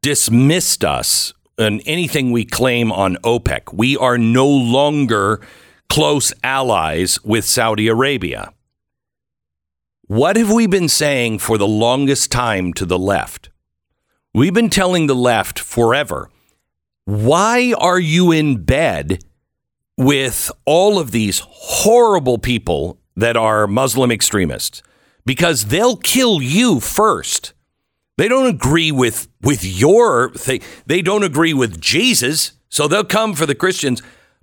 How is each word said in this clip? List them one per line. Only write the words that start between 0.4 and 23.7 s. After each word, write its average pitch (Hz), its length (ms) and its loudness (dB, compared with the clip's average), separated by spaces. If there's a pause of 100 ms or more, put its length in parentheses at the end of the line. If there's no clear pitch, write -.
us - 480 -2 (260)
and 107 280 -2
anything 151 440 -2
we 117 140 0
claim 120 460 0
on 95 340 0
opec. 117 480 -2
We 123 240 0
are 123 220 0
no 120 280 2
longer 127 920 2 (480)
close 147 440 0 (100)
allies 95 800 -2
with 107 220 0
Saudi 110 420 0
Arabia. 110 680 -4 (1500)
What 143 340 0
have 220 160 2
we 226 140 4
been 180 220 0
saying 123 500 0
for 113 200 -2
the 101 80 0
longest 123 640 0
time 104 440 -2
to 98 100 -8
the 90 140 -2
left? 95 520 -4 (840)
We've 165 200 2
been 226 160 2
telling 180 360 0
the 139 80 2
left 123 440 0
forever, 117 720 -2 (760)
"Why 190 720 2
are 180 220 2
you 170 300 4
in 147 340 0
bed 92 600 -2 (720)
with 135 540 0 (140)
all 190 340 4
of 139 120 -6
these 104 340 -2
horrible 196 960 2
people 87 600 -4 (180)
that 117 200 0
are 110 300 2
Muslim 123 460 0